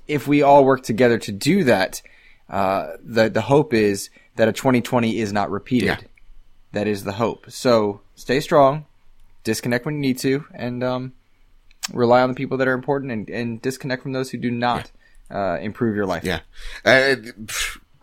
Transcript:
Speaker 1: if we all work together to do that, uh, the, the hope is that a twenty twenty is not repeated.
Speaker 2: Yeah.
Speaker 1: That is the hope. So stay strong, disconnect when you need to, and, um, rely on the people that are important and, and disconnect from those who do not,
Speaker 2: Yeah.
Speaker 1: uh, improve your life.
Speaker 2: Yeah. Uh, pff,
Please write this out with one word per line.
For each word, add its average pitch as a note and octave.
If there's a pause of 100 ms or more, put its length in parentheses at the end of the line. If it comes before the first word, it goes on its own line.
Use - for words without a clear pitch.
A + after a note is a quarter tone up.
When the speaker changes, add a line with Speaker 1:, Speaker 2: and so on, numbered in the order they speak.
Speaker 1:
if C#3+
we D3
all C#3+
work C3
together A#2
to -
do D#3
that, G2+ (480)
uh, F#2+ (100)
the, A2+
the G#2+
hope C#3
is G#2 (260)
that A2+
a A2
twenty B2+
twenty A2+
is G#2
not G2
repeated. G2+
Speaker 2:
Yeah. E2 (720)
Speaker 1:
That G#2
is G2+
the G#2
hope. A2+
So G#2+ (120)
stay -
strong, D3 (560)
disconnect A#2+
when D3+
you D3
need C3
to, C#3 (100)
and, B2
um, B2+ (760)
rely A#2+
on B2+
the B2+
people C3
that C3
are B2+
important C#3
and, A2
and A#2
disconnect B2+
from C#3
those C3
who C3
do A#2+
not, A#2+ (380)
Speaker 2:
Yeah. F#2+
Speaker 1:
uh, D2+
improve G#2
your G#2
life. F2
Speaker 2:
Yeah. F2 (440)
Uh, C3 (300)
pff, - (220)